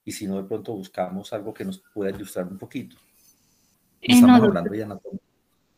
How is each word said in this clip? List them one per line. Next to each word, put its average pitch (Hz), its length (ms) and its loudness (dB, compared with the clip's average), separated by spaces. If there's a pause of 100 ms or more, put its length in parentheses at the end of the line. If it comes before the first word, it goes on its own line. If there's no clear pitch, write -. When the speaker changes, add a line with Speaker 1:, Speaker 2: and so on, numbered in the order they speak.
Speaker 1:
Y - 80 -12
si 107 140 -10
no, 95 100 -6
de 98 80 -8
pronto 107 300 -8
buscamos 95 580 -10
algo 104 200 -10
que - 120 -12
nos 95 180 -10 (100)
pueda 98 180 -4
ilustrar 95 360 -10
un 95 120 -14
poquito. - 380 -14 (1040)
Speaker 2:
Eh, 247 140 2
Speaker 1:
Estamos 247 240 10
Speaker 2:
no, 220 80 6
Speaker 1:
hablando 185 240 0
Speaker 2:
doctor. 202 60 -6
Speaker 1:
de 214 80 -6
anatomía. 196 360 -14 (580)